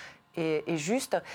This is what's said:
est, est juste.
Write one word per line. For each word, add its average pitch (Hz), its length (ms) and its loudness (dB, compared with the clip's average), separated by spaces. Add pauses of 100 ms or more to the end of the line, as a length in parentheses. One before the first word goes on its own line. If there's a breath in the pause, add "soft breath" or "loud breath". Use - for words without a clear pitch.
(340 loud breath)
est, 160 320 2
est 165 120 0
juste. 196 380 2 (180 loud breath)